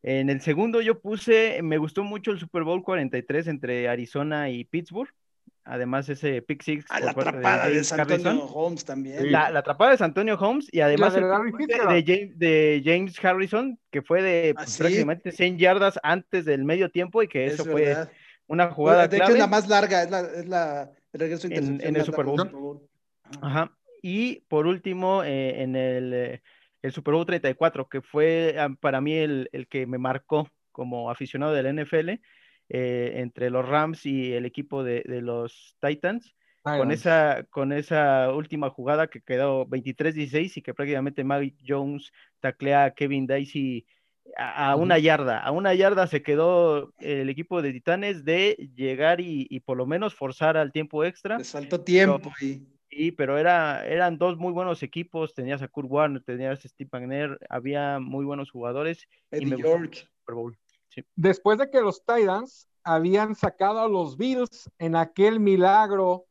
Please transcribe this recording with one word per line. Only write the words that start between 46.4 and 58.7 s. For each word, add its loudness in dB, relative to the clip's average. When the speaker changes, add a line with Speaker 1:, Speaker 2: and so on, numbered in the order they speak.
Speaker 1:
el -4
equipo -6
de -2
Titanes -4
de 0
llegar 0
y, -6
y -10
por -6
lo -4
menos -4
forzar 0
al -2
tiempo -2
extra. -6
Speaker 2:
Les -10
faltó -6
tiempo 4
Speaker 1:
Pero -14
Speaker 2:
ahí. -8
Speaker 1:
sí, -4
pero -2
era, 2
eran 0
dos 0
muy -6
buenos -4
equipos, -8
tenías -8
a -10
Kurt -10
Warner, 0
tenías -6
a -20
Steve -18
McNair, -8
había -4
muy -6
buenos -8
jugadores -6